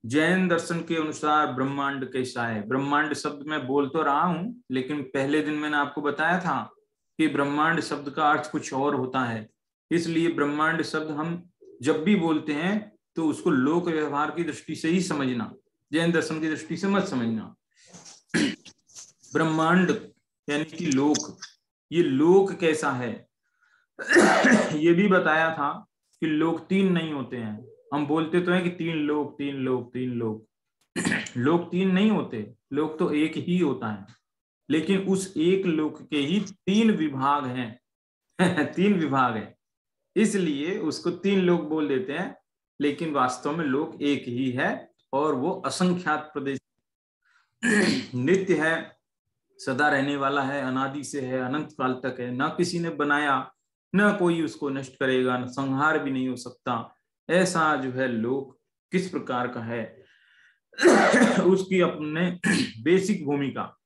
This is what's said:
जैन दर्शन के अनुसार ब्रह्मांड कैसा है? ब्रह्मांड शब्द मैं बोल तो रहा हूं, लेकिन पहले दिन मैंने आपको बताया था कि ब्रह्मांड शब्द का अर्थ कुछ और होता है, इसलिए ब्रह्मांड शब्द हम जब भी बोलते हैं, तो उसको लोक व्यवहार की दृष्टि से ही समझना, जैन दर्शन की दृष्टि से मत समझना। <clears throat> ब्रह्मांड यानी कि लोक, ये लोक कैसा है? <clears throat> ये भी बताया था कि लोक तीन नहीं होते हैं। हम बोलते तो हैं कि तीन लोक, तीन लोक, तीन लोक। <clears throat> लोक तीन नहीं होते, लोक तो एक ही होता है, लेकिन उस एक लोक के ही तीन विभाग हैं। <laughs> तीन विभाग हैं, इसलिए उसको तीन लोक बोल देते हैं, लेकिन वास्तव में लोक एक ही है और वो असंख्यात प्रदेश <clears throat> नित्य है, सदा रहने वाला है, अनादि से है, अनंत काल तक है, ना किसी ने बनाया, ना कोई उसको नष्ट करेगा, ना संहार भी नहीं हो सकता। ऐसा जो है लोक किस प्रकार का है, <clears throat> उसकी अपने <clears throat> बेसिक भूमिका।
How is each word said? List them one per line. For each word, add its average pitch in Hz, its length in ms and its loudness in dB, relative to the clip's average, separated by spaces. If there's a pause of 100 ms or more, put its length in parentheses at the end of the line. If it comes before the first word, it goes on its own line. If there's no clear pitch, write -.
जैन 170 420 2
दर्शन 170 320 0
के 165 160 -4
अनुसार 151 560 0
ब्रह्मांड 135 600 -4
कैसा 123 340 -4
है? 107 220 -6
ब्रह्मांड 143 460 0
शब्द 143 320 -8
मैं 147 200 -6
बोल 139 220 2
तो 160 140 -2
रहा 147 200 2
हूं, 180 480 -4
लेकिन 131 320 -4
पहले 143 400 0
दिन 151 120 -4
मैंने 151 220 -4
आपको 147 260 -2
बताया 160 380 0
था 139 320 -4 (460)
कि 156 100 4
ब्रह्मांड 147 520 0
शब्द 143 300 -8
का 151 200 2
अर्थ 151 200 0
कुछ 139 240 -6
और 143 200 0
होता 127 300 -2
है, 113 240 -6 (420)
इसलिए 165 420 0
ब्रह्मांड 151 500 0
शब्द 156 280 -4
हम 165 400 -6 (320)
जब 151 220 2
भी 202 120 6
बोलते 156 360 0
हैं, 185 400 -4 (240)
तो 165 120 0
उसको 147 220 0
लोक 156 380 2
व्यवहार 151 420 -2
की 165 140 -4
दृष्टि 147 300 -8
से - 140 -4
ही 180 120 2
समझना, 131 540 -2 (380)
जैन 170 200 2
दर्शन 160 280 0
की 160 80 -2
दृष्टि 156 280 -4
से 196 120 -2
मत 196 160 2
समझना। 113 500 -4 (800)
<clears throat> 269 160 2 (800)
ब्रह्मांड 160 580 4 (600)
यानी 147 140 -2
कि 170 220 -6
लोक, 139 520 2 (540)
ये 165 100 2
लोक 170 500 4
कैसा 160 400 0
है? 120 360 -6 (720)
<clears throat> - 760 6
ये 160 180 4
भी 185 160 6
बताया 165 460 4
था 147 320 -4 (340)
कि 165 60 -2
लोक 160 340 0
तीन 190 320 2
नहीं 160 200 0
होते 131 240 -8
हैं। 110 380 -8 (200)
हम 147 120 0
बोलते 160 340 2
तो 175 120 0
हैं 180 100 2
कि 175 80 0
तीन 165 260 -4
लोक, 147 420 -2
तीन 139 180 -4
लोक, 127 380 -2
तीन 127 160 -4
लोक। 113 360 -4 (520)
<clears throat> - 380 -2
लोक 165 340 0
तीन 185 200 0
नहीं 196 200 4
होते, 131 440 -4 (180)
लोक 151 260 -2
तो 165 140 0
एक 156 240 0
ही 175 220 0
होता 131 340 0
है, 98 140 -10 (640)
लेकिन 156 280 2
उस 190 380 -2
एक 185 300 2
लोक 151 360 -2
के 151 140 -6
ही 151 240 0
तीन 220 500 2
विभाग 143 560 0
हैं। 123 340 -6 (600)
<laughs> 156 320 2
तीन 196 220 4
विभाग 131 420 0
हैं, 101 180 -10 (600)
इसलिए 185 600 0
उसको 170 320 -4
तीन 190 300 0
लोक 175 200 2
बोल 151 280 -2
देते 131 240 -2
हैं, 185 240 -8 (440)
लेकिन 147 320 -2
वास्तव 139 440 0
में 170 80 -2
लोक 143 380 -2
एक 143 240 0
ही 127 240 -2
है 170 400 -4 (220)
और 147 220 0
वो 135 160 -2
असंख्यात 170 840 -2
प्रदेश 135 240 -4 (1080)
<clears throat> 175 500 2
नित्य 180 400 2
है, 156 420 -2 (600)
सदा 139 300 0
रहने 143 280 0
वाला 139 260 0
है, 135 200 -4
अनादि 135 420 -4
से 143 160 -6
है, 127 200 -4
अनंत 143 380 -4
काल 131 140 0
तक 127 280 -6
है, 123 100 -6
ना 135 180 -2
किसी 175 300 -2
ने 165 120 -4
बनाया, 143 600 0 (420)
ना 202 180 6
कोई 170 300 2
उसको 143 260 -4
नष्ट 135 280 -8
करेगा, 127 420 2
ना 123 80 -4
संहार 139 520 0
भी 139 120 -2
नहीं 131 180 -2
हो 123 80 -4
सकता। - 540 -8 (400)
ऐसा 165 460 4
जो 131 160 -4
है 127 160 0
लोक 120 500 -4 (340)
किस 185 160 0
प्रकार 127 400 -4
का 123 120 -8
है, 113 440 -8 (680)
<clears throat> 240 680 6
उसकी 185 380 4
अपने 165 500 0
<clears throat> 113 520 -2
बेसिक 180 420 2
भूमिका। 135 600 -4